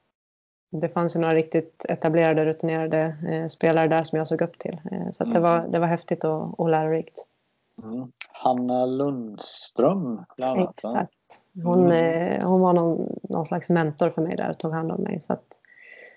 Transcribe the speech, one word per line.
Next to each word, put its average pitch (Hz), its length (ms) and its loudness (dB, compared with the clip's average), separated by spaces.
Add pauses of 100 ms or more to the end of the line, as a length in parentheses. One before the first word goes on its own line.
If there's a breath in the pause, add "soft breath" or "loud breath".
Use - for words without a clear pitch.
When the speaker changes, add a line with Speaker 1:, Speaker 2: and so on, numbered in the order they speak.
(680)
Speaker 1:
det 165 200 -4
fanns 170 260 0
ju 170 40 0
några 160 160 4
riktigt 160 540 0
etablerade, 160 560 2
rutinerade, 160 720 0 (140)
eh, 160 180 -2
spelare 160 400 2
där 160 160 2
som 160 140 -4
jag 156 100 -2
såg 160 140 0
upp 170 180 -4
till. - 200 -8 (120)
Eh, 180 200 -6
så - 120 -4
att 233 100 -2
det 175 60 4
Speaker 2:
Mm. 170 120 6
Speaker 1:
var, 170 160 2
det 170 120 0
var 170 80 2
häftigt 170 360 -2
och, 160 360 -4
och 170 100 0
lärorikt. 160 580 0 (560)
Speaker 2:
Mm. 127 280 -8 (200)
Hanna 127 540 0
Lundström, 127 1400 -2 (160)
bland 131 220 0
annat, - 240 -2
va? - 60 -6
Speaker 1:
Exakt. - 220 -2 (520)
Hon, 175 280 4
Speaker 2:
Mm. 165 400 2 (100)
Speaker 1:
eh, - 80 -2
hon 185 120 4
var 180 120 4
någon, 170 500 0
någon 165 220 -4
slags 175 240 -4
mentor 170 380 2
för 160 140 -2
mig 160 140 -4
där - 140 -4
och - 80 -6
tog 160 160 -6
hand 160 180 -4
om 185 100 -4
mig. - 180 -4
Så - 140 -6
att, - 260 -10 (580 loud breath)